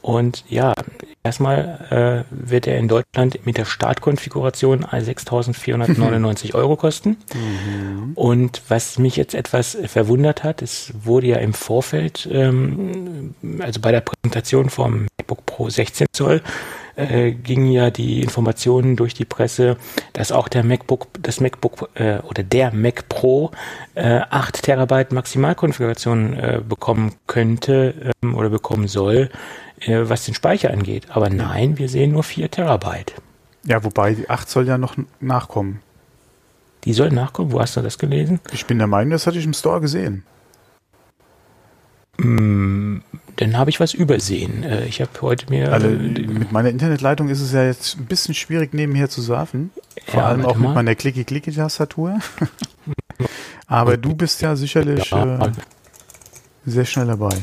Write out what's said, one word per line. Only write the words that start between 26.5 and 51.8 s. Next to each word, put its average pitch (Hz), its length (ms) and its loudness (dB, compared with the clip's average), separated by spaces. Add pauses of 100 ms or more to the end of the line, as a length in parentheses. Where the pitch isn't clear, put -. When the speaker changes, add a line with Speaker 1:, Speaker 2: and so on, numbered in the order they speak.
Speaker 1:
bekommen 110 500 -2 (100)
könnte, 127 840 0 (100)
ähm, 120 120 -2
oder 110 140 0
bekommen 104 400 -2
soll, 104 420 2 (500)
äh, 113 280 0
was 117 160 -2
den 110 100 -6
Speicher 170 380 0
angeht. 101 380 -4
Aber 107 180 2
Speaker 2:
Ja. 95 60 0
Speaker 1:
nein, 120 440 0
wir 135 100 -2
sehen 135 220 2
nur 151 140 2
vier 160 260 -6
Terabyte. 95 640 -2 (480)
Speaker 2:
Ja, 113 220 0
wobei 107 300 2
die 107 140 -6
acht - 220 -4
soll 127 160 2
ja 131 100 0
noch 127 220 -4
n-, 135 80 -6 (140)
nachkommen. 107 580 -4 (1040)
Speaker 1:
Die 113 120 0
soll 143 160 4
nachkommen? 139 420 -2
Wo 123 80 2
hast 120 160 -2
du 123 40 -2
das 117 180 -6
gelesen? 151 420 0 (100)
Speaker 2:
Ich - 160 -10
bin 120 120 0
der 107 100 2
Meinung, 104 240 2
das 165 160 0
hatte 170 100 -2
ich 160 60 -2
im 156 100 0
Store 165 260 0
gesehen. 147 440 -2 (2000)
Speaker 1:
Hm, 101 840 2 (340)
dann 113 200 2
habe 139 140 4
ich - 80 -2
was 165 160 0
übersehen. 107 720 0
Äh, 120 220 -2
ich 113 140 -8
habe 131 100 -2 (100)
heute 123 300 -2
mir, 135 220 2
Speaker 2:
Also, 110 140 4
Speaker 1:
äh, 110 60 4
Speaker 2:
mit 110 580 -2
meiner 113 200 2
Internetleitung 143 580 0
ist 139 120 -2
es 131 120 -2
ja 131 120 4
jetzt - 320 -2
ein 131 100 -10
bisschen 165 280 -2
schwierig, 160 400 -2
nebenher 143 340 2
zu 123 140 -6
surfen. 135 480 -2 (360)
Vor 117 140 0
Speaker 1:
Ja, 113 60 2
Speaker 2:
allem 120 160 2
Speaker 1:
warte 127 80 4
Speaker 2:
auch 113 80 4
mit 123 120 4
Speaker 1:
mal. 147 40 0
Speaker 2:
meiner 113 220 4
Klicki-Klicki-Tastatur. 151 1200 -2 (760)